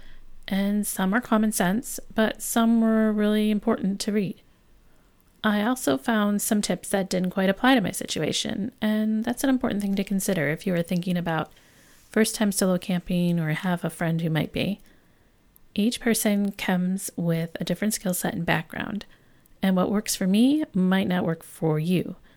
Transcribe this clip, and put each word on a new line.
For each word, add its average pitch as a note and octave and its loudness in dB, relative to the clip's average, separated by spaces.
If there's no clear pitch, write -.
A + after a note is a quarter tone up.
and G3+ 0
some F#3+ 0
are A#3+ 2
common A3 2
sense, G3+ 0
but - 0
some A3+ 4
were A3 4
really G#3+ 2
important G3+ 0
to G#3+ -2
read. G3+ -2
I G#3 2
also B3+ 0
found G#3 0
some G#3 0
tips - -4
that F#3+ 0
didn't F#3 0
quite F#3+ 2
apply B3+ 4
to A#3 4
my F3 -2
situation, - -4
and G#3+ 0
that's A#3+ -4
an C4+ 2
important B3 0
thing G3+ 0
to G3 0
consider F#3 0
if E3 -4
you F#3+ 0
are E3+ 0
thinking F3 -2
about E3+ -2
first-time A3 2
solo F#3 2
camping F3 0
or D#3 0
have F3 -2
a D#3+ -2
friend E3 -2
who E3 -2
might D#3 -2
be. - -4
Each G#3+ 0
person G3+ 0
comes F#3 -2
with E3+ 0
a - -2
different G3 -2
skill F#3 -2
set - -2
and E3+ -4
background, - -4
and F#3+ 2
what F3+ 2
works G#3 -2
for G3 -2
me B3+ 4
might F#3 2
not F3+ 0
work E3 -2
for D#3 -2
you. E3+ 0